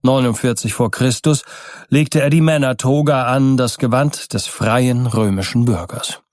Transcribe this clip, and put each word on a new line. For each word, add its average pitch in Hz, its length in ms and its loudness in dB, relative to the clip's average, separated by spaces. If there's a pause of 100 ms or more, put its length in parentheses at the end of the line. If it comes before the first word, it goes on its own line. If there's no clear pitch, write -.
Neunundvierzig 127 720 0
vor 117 160 0
Christus 131 540 0 (460)
legte 147 300 2
er 143 100 2
die 160 100 4
Männertoga 139 840 2
an, 135 300 2
das 123 220 -2
Gewand 131 540 -2
des - 160 -4
freien 123 580 0
römischen 110 580 0
Bürgers. - 580 -4 (100)